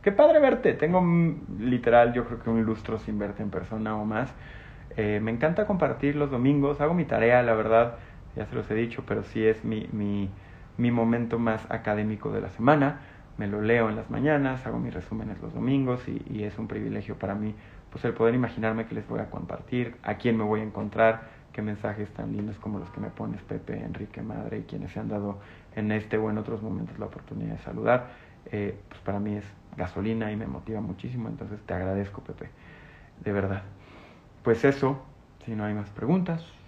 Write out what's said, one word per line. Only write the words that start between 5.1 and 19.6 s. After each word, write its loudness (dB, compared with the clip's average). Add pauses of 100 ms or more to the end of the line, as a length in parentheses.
me 0
encanta 2
compartir 2
los 0
domingos. 4
Hago 2
mi 2
tarea, 6
la 4
verdad, 4 (400)
ya -6
se -10
los -4
he 0
dicho, -2
pero -2
sí 0
es 4
mi, -4
mi, -2 (480)
mi 4
momento 2
más 0
académico -2
de -2
la -6
semana. 4 (380)
Me -4
lo -2
leo 4
en -2
las -8
mañanas, 0
hago -4
mis -4
resúmenes -8
los -10
domingos 0
y, -6
y -4
es -6
un -6
privilegio -6
para -4
mí, -4 (380)
pues, -8
el 2
poder 4
imaginarme 0
qué -8
les -6
voy -4
a -6
compartir, -6